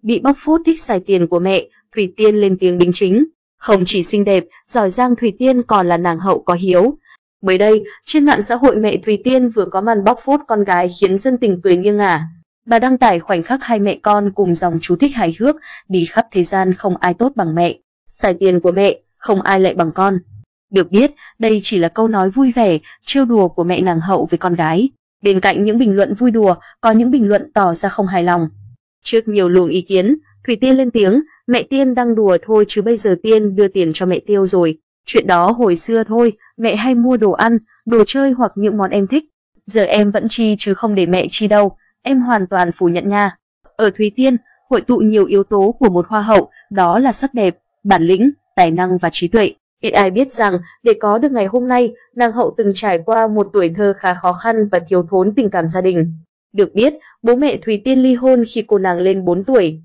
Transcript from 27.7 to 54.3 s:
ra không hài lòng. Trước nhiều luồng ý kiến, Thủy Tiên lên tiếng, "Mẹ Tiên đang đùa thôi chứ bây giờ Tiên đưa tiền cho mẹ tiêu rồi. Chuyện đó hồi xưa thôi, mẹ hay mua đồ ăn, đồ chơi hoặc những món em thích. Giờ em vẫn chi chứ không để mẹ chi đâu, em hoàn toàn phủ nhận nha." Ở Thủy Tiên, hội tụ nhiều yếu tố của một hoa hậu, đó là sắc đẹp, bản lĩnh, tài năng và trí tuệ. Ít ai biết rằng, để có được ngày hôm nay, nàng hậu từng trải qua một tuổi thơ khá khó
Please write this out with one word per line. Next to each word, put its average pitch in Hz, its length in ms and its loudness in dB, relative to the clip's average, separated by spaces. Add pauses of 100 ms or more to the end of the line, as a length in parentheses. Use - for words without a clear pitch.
ra 170 160 -4
không 196 180 -4
hài 180 180 -2
lòng. 175 240 0 (560)
Trước 226 240 -2
nhiều 196 200 0
luồng 175 200 2
ý 180 120 -2
kiến, 196 360 0 (300)
Thủy 233 100 -2
Tiên 262 200 2
lên 262 140 0
tiếng, 220 320 2 (240)
"Mẹ 240 160 0
Tiên 269 320 0
đang 240 200 0
đùa 196 280 2
thôi 214 260 2
chứ 208 140 -4
bây 226 140 0
giờ 196 260 0
Tiên 214 340 0
đưa 202 120 2
tiền 180 240 -2
cho 180 140 -4
mẹ 180 200 0
tiêu 196 200 0
rồi. 175 320 0 (280)
Chuyện - 200 0
đó 180 240 2
hồi 233 260 0
xưa 226 280 -2
thôi, 226 280 0 (260)
mẹ 226 180 -2
hay 247 180 0
mua 240 220 2
đồ 208 140 2
ăn, 233 280 0 (280)
đồ 226 200 4
chơi 269 240 0
hoặc 247 240 -2
những 202 220 -2
món 196 140 -2
em 196 160 0
thích. 285 180 -2 (420)
Giờ 208 180 0
em 208 260 2
vẫn 214 180 -4
chi 214 300 -2
chứ 196 160 -4
không 208 200 -4
để 185 120 0
mẹ 180 240 0
chi 214 180 -4
đâu, 208 280 2 (260)
em 262 180 0
hoàn 233 260 -2
toàn 180 320 -2
phủ 185 80 0
nhận 175 220 -2
nha." 202 280 -2 (400)
Ở 214 140 2
Thủy 208 260 -2
Tiên, 254 200 2 (340)
hội 233 100 0
tụ 247 160 0
nhiều 214 300 2
yếu 196 160 2
tố 202 360 0
của 233 120 2
một 175 180 -2
hoa 214 120 -2
hậu, 208 300 0 (200)
đó 185 280 2
là 254 140 2
sắc - 220 -4
đẹp, 196 240 -2 (260)
bản 185 180 2
lĩnh, 190 280 2 (260)
tài 175 140 4
năng 180 280 0
và 175 140 -2
trí 175 160 -4
tuệ. 214 240 2 (280)
Ít 220 100 -4
ai 196 200 2
biết 254 220 -2
rằng, 202 260 -2 (240)
để 233 180 2
có 208 180 0
được 277 140 0
ngày 214 140 -2
hôm 247 220 -2
nay, 247 240 0 (240)
nàng 233 160 0
hậu 214 260 -2
từng 202 160 0
trải 190 320 -2
qua 226 220 0
một 208 240 0
tuổi 180 240 2
thơ 202 200 0
khá 180 180 -2
khó 180 180 -2